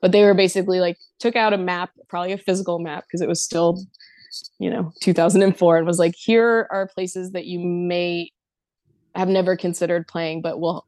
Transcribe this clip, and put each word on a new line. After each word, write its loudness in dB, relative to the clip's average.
But 2
they 6
were 8
basically, 2
like, -2
took -2
out 2
a 0
map, -4
probably -6
a -8
physical -4
map, -10
'cause -6
it -2
was -2
still, 0
you -2
know, -6
two 2
thousand 4
and 2
four, 6
and 0
was -2
like, 2
"Here 2
are -4
places -8
that -8
you -8
may -2
have 0
never 2
considered -2
playing, -6
but -6
will -4